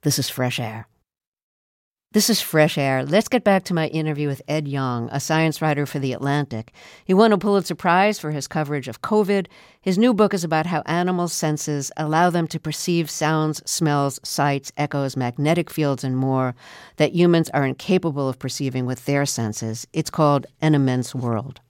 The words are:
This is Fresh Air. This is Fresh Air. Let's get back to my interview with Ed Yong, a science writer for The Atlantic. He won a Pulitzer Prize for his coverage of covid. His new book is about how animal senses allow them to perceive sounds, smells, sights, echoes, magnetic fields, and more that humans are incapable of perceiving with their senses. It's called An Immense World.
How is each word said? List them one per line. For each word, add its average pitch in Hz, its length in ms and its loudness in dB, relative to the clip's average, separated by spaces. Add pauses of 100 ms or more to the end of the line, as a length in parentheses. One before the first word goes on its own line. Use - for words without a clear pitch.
This 147 160 2
is 131 100 -2
Fresh 123 300 -4
Air. 113 280 -8 (1300)
This 214 160 2
is 208 120 2
Fresh - 360 2
Air. 135 280 0
Let's 180 240 2
get - 160 0
back 190 180 4
to - 100 -4
my 160 140 0
interview 151 400 -2
with 139 180 -4
Ed 151 220 -2
Yong, 127 460 -4
a 139 80 -4
science 160 400 0
writer 147 240 0
for 147 120 -8
The 135 140 -2
Atlantic. 139 640 -4 (320)
He 185 80 2
won 220 180 8
a 202 60 4
Pulitzer 196 360 0
Prize 190 460 2
for 151 120 -6
his 143 180 -6
coverage 147 400 -4
of - 120 -12
covid. 202 460 2 (340)
His 185 160 0
new 240 160 4
book 202 200 4
is 175 100 -2
about 160 220 0
how 175 160 -2
animal 175 480 0
senses 151 680 -2
allow 156 340 2
them 165 200 0
to 156 100 -6
perceive 165 500 -2
sounds, 156 560 0
smells, 143 580 0
sights, 139 520 -2
echoes, 143 400 -4
magnetic 147 540 0
fields, 139 340 -2
and 131 140 -2
more 131 360 0 (440)
that 151 160 2
humans 170 380 4
are 139 140 2
incapable 143 640 -2
of 131 120 -4
perceiving 131 460 -4
with 123 200 -6
their 143 200 2
senses. 113 680 -6
It's 160 160 -4
called 143 360 2 (140)
An 156 160 4
Immense 127 400 0
World. 120 540 -4